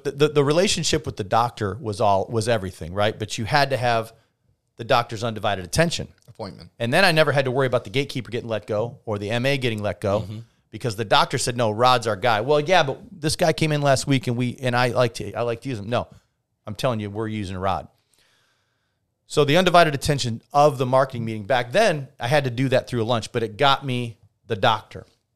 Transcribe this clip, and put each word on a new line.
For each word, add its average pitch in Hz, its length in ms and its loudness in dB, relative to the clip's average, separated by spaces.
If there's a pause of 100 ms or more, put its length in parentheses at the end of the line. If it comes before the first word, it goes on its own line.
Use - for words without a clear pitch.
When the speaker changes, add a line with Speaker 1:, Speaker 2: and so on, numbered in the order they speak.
Speaker 1:
the, 139 80 -4
the, 143 180 2
the 147 160 2
relationship 151 600 2
with - 100 -8
the - 80 -6
doctor 110 560 0
was 104 200 -6
all, 101 280 4
was 110 200 -2
everything, 92 460 -4
right? 104 220 0
But - 220 -6
you 117 60 -6
had 139 260 2
to 131 60 0
have 117 360 0 (640)
the 120 80 -10
doctor's 120 380 0
undivided 104 420 -4
attention. 156 440 -2 (180)
Speaker 2:
Appointment. - 440 -16 (100)
Speaker 1:
And 120 120 -2
then 175 120 4
I 180 80 4
never 156 180 4
had 135 140 2
to 127 80 -2
worry 131 160 2
about 120 160 0
the 98 60 -14
gatekeeper 127 420 -4
getting 117 160 -6
let 107 180 -6
go 113 380 -4
or 107 140 -4
the 101 120 -6
M 120 160 -2
A 143 100 2
getting 117 260 -4
let 101 180 -4
go 104 220 0
Speaker 3:
Mm-hmm. 104 160 -12 (320)
Speaker 1:
because 110 260 -6
the 113 80 -4
doctor 143 340 2
said, 120 180 -4
"No, 117 160 2
Rod's 120 340 4
our 107 100 0
guy." 107 260 2
"Well, 147 180 2
yeah, 170 240 2
but 135 160 -6 (100)
this 151 260 -4
guy 165 160 2
came 156 200 0
in 147 100 0
last 139 240 2
week 135 220 2
and 120 80 -2
we, 123 240 -4
and 123 160 -2
I 123 120 2
like 123 260 0
to, 101 180 -10
I 110 100 -4
like 117 200 -4
to 135 80 -10
use 117 80 -6
him." 101 100 -10
"No, 120 200 -4 (580)
I'm 107 80 -10
telling 117 260 -2
you, 104 80 -6
we're 107 200 -6
using 101 280 -6
Rod." 92 320 -2 (1400)
So 151 200 2
the 147 100 2
undivided 170 380 6
attention 123 480 -2 (100)
of 143 260 6
the 131 80 0
marketing 131 380 2
meeting 110 200 -6
back 123 280 -2
then, 170 360 2 (120)
I 117 80 -4
had 143 160 2
to 131 60 -2
do 127 200 -2
that 120 180 2
through 120 140 -2
a - 20 -2
lunch, 113 280 -2
but 120 100 -2
it 104 140 -6
got 139 300 2
me 123 320 -6 (280)
the 113 100 -4
doctor. 110 500 0 (300)